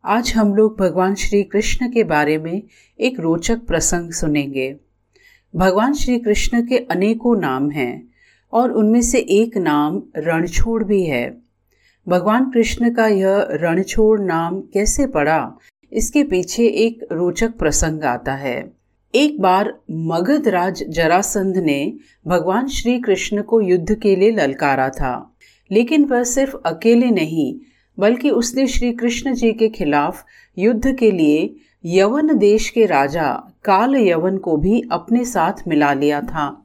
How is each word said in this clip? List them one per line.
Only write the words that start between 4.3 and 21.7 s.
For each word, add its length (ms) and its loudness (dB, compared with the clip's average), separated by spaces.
भगवान 400 2
श्री 260 0
कृष्ण 480 0
के 100 0
अनेकों 460 0
नाम 340 -2
हैं 360 -6
और 200 2
उनमें 280 2
से 180 0
एक 260 2
नाम 440 0
रणछोड़ 680 0
भी 200 2
है। 220 -2
भगवान 440 0
कृष्ण 420 0
का 140 2
यह 460 2
रणछोड़ 680 0
नाम 400 -4
कैसे 340 0
पड़ा, 500 -2
इसके 320 0
पीछे 440 0
एक 340 0
रोचक 460 -2
प्रसंग 480 -2
आता 300 -4
है। 220 -6
एक 280 2
बार 340 2
मगध 560 -2
राज 420 -2
जरासंध 680 0
ने 360 -2